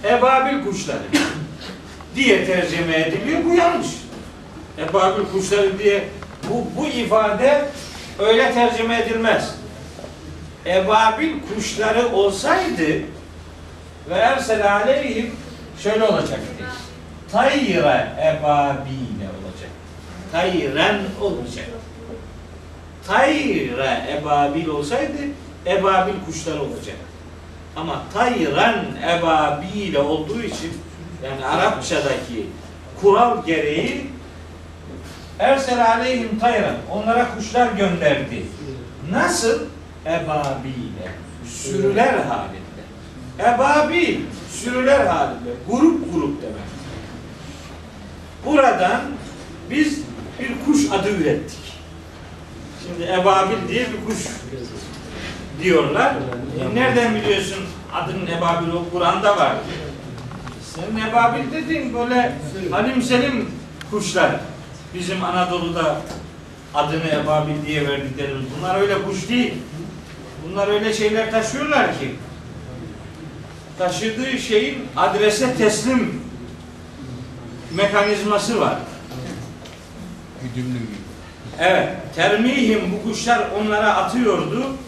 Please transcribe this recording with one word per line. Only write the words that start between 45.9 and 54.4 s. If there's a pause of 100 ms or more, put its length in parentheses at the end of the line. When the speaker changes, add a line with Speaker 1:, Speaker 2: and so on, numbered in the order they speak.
Speaker 1:
grup
demek. (1800)
Buradan (680)
biz (400)
bir
kuş
adı
ürettik. (1300)
Şimdi
ebabil
diye
bir
kuş (1400)